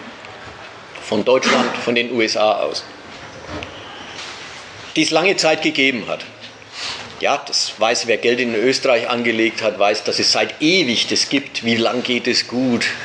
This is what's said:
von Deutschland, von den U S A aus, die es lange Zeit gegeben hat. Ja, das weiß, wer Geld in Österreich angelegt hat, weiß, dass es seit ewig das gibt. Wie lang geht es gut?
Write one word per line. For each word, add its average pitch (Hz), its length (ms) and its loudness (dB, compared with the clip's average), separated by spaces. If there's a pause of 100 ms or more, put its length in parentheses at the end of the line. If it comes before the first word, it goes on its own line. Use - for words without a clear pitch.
(1000)
von 104 220 0
Deutschland, 123 540 4
von 120 180 0
den 120 160 2
U 120 100 2
S 107 140 2
A 107 280 4
aus, - 200 -4 (2000)
die 160 80 4
es 143 80 0
lange 175 240 4
Zeit 156 260 2
gegeben 135 460 2
hat. 78 180 -6 (920)
Ja, 131 260 0
das - 320 -2
weiß, 113 300 2
wer 110 100 4
Geld 120 220 2
in 117 160 0
Österreich 120 540 2
angelegt 117 520 0
hat, 104 160 0
weiß, 104 280 2
dass 117 140 0
es 107 120 4
seit 110 300 0
ewig 151 460 2
das - 220 0
gibt. - 340 -2
Wie 117 120 2
lang 113 260 2
geht 123 260 0
es 117 200 2
gut? 123 380 2 (200)